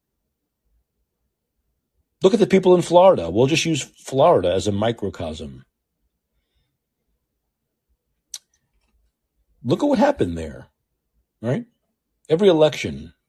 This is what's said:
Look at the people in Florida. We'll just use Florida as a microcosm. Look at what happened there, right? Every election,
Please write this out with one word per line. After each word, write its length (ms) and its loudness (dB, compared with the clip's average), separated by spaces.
Look 100 4
at 60 0
the 80 2
people 260 4
in 80 4
Florida. 480 4
We'll 180 2
just 180 -2
use 160 -2
Florida 720 0
as 140 -4
a 60 -2
microcosm. 960 -8
Look 200 -2
at 60 0
what 100 0
happened 380 -2
there, 300 -14
right? 240 -6
Every 180 2
election, 680 0